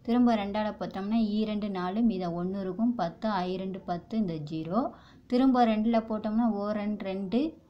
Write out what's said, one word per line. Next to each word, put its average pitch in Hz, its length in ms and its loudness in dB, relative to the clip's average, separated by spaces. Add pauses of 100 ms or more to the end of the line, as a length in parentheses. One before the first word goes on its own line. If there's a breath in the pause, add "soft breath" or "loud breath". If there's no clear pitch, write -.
திரும்ப 240 340 4
ரெண்டால 208 380 -2
போட்டோம்னா, 196 400 -6
ஈ 214 320 2
ரெண்டு 208 240 -4
நாலு, 185 320 -2
மீதம் 185 340 0
ஒண்ணு 185 240 -4
இருக்கும். 202 360 0
பத்து, 220 340 -4
ஐ 185 260 -2
ரெண்டு 190 240 -6
பத்து, 180 380 -6
இந்த 185 160 0 (160)
ஜீரோ. 165 300 -2 (480 loud breath)
திரும்ப 247 380 6
ரெண்டுல 220 360 2
போட்டோம்னா, 220 480 0
ஓ 202 220 0
ரெண்டு 208 320 -4
ரெண்டு 190 360 -2 (300)